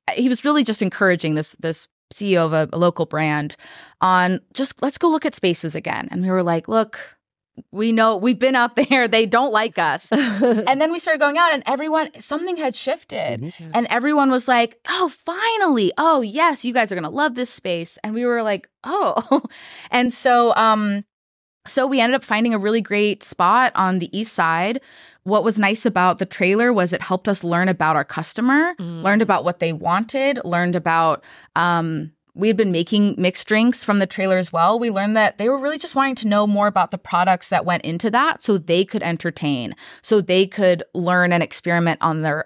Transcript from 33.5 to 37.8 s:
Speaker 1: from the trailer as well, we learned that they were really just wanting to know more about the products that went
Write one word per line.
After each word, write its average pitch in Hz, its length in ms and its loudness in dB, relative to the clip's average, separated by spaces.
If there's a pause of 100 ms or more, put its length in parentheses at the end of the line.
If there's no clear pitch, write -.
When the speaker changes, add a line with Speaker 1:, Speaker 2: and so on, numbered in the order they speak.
Speaker 1:
from 202 160 0
the 190 80 0
trailer 190 300 0
as 185 140 -4
well, 180 280 2
we 233 100 -2
learned 202 280 -2
that 214 200 2
they 220 120 0
were 277 100 0
really 294 180 -4
just - 180 -12
wanting 269 200 0
to 220 120 -6
know 208 200 2
more 202 200 2
about 190 240 0
the 185 60 -6
products 180 520 0
that 175 160 0
went 175 200 -2